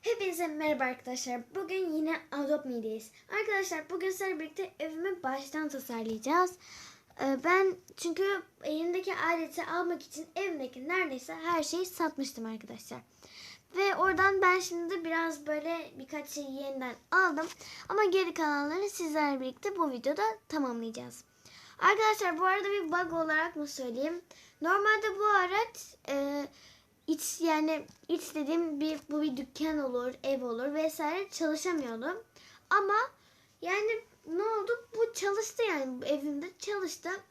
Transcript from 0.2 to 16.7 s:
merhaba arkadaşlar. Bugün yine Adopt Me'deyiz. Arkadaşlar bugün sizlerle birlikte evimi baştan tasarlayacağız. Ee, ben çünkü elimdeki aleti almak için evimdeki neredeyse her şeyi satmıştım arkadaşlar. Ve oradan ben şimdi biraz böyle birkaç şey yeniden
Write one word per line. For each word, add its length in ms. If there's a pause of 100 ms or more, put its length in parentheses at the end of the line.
merhaba 360
arkadaşlar. 580 (140)
Bugün 380
yine 260 (120)
Adopt 340
Me'deyiz. 460 (280)
Arkadaşlar 500
bugün 220
sizlerle 280
birlikte 400
evimi 440
baştan 460
tasarlayacağız. 880 (680)
Ee, 220
ben 320 (220)
çünkü 440 (220)
elimdeki 520
aleti 500
almak 380
için 320
evimdeki 520
neredeyse 480
her 280
şeyi 220
satmıştım 600
arkadaşlar. 540 (760)
Ve 200
oradan 460
ben 180
şimdi 440
biraz 440
böyle 520
birkaç 300
şey 140
yeniden 520 (160)